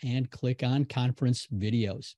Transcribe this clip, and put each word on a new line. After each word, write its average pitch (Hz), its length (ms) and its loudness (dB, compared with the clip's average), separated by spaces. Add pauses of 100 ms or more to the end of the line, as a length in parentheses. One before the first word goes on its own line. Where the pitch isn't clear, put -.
and 123 280 0
click 127 320 -2
on 131 220 2
conference 123 680 0
videos. 101 640 -2